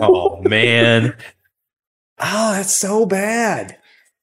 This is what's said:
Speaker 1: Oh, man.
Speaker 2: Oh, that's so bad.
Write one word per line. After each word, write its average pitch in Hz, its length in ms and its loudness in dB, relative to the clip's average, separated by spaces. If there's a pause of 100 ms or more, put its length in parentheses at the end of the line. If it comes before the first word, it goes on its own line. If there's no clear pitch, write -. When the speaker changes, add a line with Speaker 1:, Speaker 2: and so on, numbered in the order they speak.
Speaker 1:
Oh, - 420 2
man. 117 760 2 (1000)
Speaker 2:
Oh, 208 360 -2
that's 196 200 -4
so 208 320 0
bad. 196 680 -4 (460)